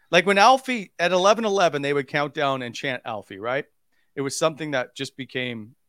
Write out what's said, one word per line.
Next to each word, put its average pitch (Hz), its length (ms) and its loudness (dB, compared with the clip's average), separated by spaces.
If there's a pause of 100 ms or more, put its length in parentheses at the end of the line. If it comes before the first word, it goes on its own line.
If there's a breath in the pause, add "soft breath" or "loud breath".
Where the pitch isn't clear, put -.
Like 170 160 4
when 196 120 2
Alfie, 247 640 4
at 175 120 0
eleven 202 320 4
eleven, 180 380 2
they 143 100 -2
would 143 160 -2
count 147 260 -2
down 139 280 -2
and 117 120 -10
chant 135 300 -8
Alfie, 104 360 -10
right? 123 260 -4 (500)
It 139 60 -6
was 135 160 -6
something 156 340 -2
that 127 240 -4
just - 220 -10
became 123 580 -8 (140)